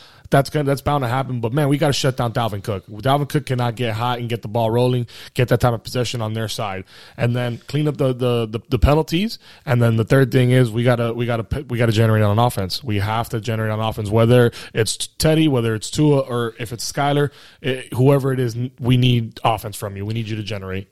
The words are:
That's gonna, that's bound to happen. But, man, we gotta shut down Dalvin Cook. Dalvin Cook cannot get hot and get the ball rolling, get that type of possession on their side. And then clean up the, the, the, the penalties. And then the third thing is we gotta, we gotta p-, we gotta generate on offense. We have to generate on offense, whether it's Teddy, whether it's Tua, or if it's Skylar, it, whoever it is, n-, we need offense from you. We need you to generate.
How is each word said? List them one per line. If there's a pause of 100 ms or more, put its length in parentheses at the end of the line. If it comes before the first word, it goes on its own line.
(300)
That's
gonna,
that's
bound
to
happen.
But,
man,
we
gotta
shut
down
Dalvin
Cook.
Dalvin
Cook
cannot
get
hot
and
get
the
ball
rolling, (300)
get
that
type
of
possession
on
their
side. (320)
And
then
clean
up
the,
the,
the, (100)
the
penalties. (260)
And
then
the
third
thing
is
we
gotta,
we
gotta
p-,
we
gotta
generate
on
offense.
We
have
to
generate
on
offense,
whether (220)
it's
Teddy,
whether
it's
Tua,
or
if
it's
Skylar, (320)
it,
whoever
it
is,
n-,
we
need
offense
from
you.
We
need
you
to
generate.